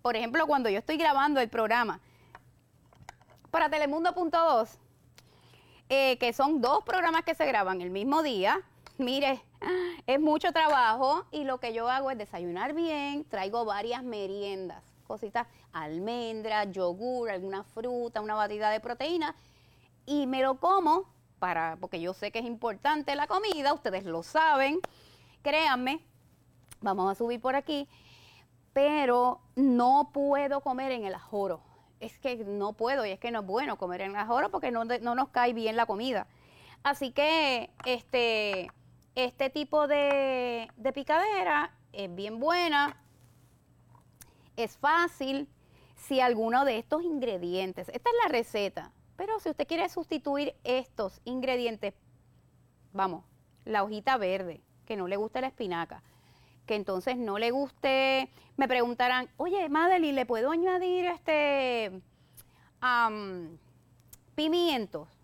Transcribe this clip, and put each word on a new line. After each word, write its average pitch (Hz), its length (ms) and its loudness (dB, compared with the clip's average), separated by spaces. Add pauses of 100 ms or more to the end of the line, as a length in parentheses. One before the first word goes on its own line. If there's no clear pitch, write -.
Por 240 160 0
ejemplo, 240 300 0
cuando 269 240 2
yo 196 80 0
estoy 311 180 -4
grabando 285 440 2
el 226 100 0
programa 226 500 0 (1500)
para 320 180 4
Telemundo 311 460 0
punto 349 280 2
dos, 277 360 2 (1120)
eh, 262 260 4
que 240 160 0
son 277 300 2
dos 247 220 4
programas 339 400 2
que 330 100 -2
se 320 100 0
graban 190 380 0
el 180 80 -6
mismo 262 320 0
día, 254 400 2 (340)
mire, 269 460 0 (640)
es 269 140 4
mucho 311 320 2
trabajo 277 800 4
y 294 140 -6
lo 262 160 -4
que 233 120 -6
yo 233 160 -2
hago 269 220 0
es 262 80 -4
desayunar 202 540 -6
bien, 294 520 -4
traigo 208 400 -4
varias 220 380 -4
meriendas, 202 800 -8 (240)
cositas, 220 400 -6 (260)
almendra, 214 920 -4
yogur, 202 680 -4
alguna 190 320 -6
fruta, 233 580 -6
una 214 140 -4
batida 214 360 0
de 220 100 0
proteína 285 560 -2 (680)
y 285 200 0
me 262 160 0
lo 262 160 2
como 359 460 4 (340)
para, 165 420 -2
porque 180 200 -8
yo 180 140 -4
sé 208 180 -8
que 226 80 -4
es 247 60 -6
importante 240 680 -2
la 277 120 -2
comida, 339 460 0
ustedes 196 320 -4
lo 165 180 -6
saben, 302 580 4 (640)
créanme, 285 640 0 (760)
vamos 196 300 0
a 196 40 -2
subir 233 260 -4
por 262 140 0
aquí, 285 340 -2 (840)
pero 262 680 4 (140)
no 262 580 6
puedo 277 500 0
comer 262 300 -4
en 233 120 -4
el 190 100 -4
ajoro. 185 460 -4 (400)
Es - 180 -14
que 254 160 -4 (100)
no 202 280 -4
puedo 240 340 0
y 196 40 -4
es 190 100 -8
que 240 100 -6
no 226 120 -4
es 190 40 -8
bueno 220 320 -2
comer 180 220 -6
en 196 100 -6
el 202 60 -6
ajoro 233 340 0
porque 254 220 -2
no, 233 120 -2
no 240 300 -2
nos 262 140 0
cae 247 240 2
bien 220 240 -2
la 233 100 2
comida. 214 400 -2 (560)
Así 277 300 -2
que 285 580 2 (160)
este, 220 840 0 (420)
este 262 360 -2
tipo 302 360 0
de, 269 920 0
de 247 160 -4
picadera 320 800 0 (220)
es 196 200 -8
bien 208 280 -8
buena, 302 560 2 (1600)
es 226 220 -6
fácil. 285 720 0 (460)
Si - 260 -2
alguno 240 440 2
de 240 140 0
estos 311 260 -4
ingredientes, 185 840 -4
esta 247 220 -2
es 466 140 2
la 330 80 0
receta, 226 580 -2 (240)
pero 415 240 -4
si - 120 -4
usted - 180 -4
quiere 339 200 -2
sustituir 294 760 -4
estos 247 600 -4
ingredientes, 247 720 -4 (960)
vamos, 190 320 -2 (400)
la 208 200 0
hojita 214 320 0
verde, 185 440 -2 (260)
que 220 100 -6
no 185 100 -4
le 185 80 -2
guste 214 260 -4
la 262 60 -2
espinaca, 175 560 -6 (640)
que 226 100 -2
entonces 196 400 -2
no 214 220 -4
le 233 120 0
guste, 269 800 0 (260)
me 277 120 2
preguntarán, 247 680 2
"Oye, 370 320 -2
Madeline, 330 460 4
¿le 262 120 0
puedo 240 240 0
añadir 359 560 2
este, 277 920 0 (800)
am, 208 800 -2 (760)
pimientos?". 302 760 0 (160)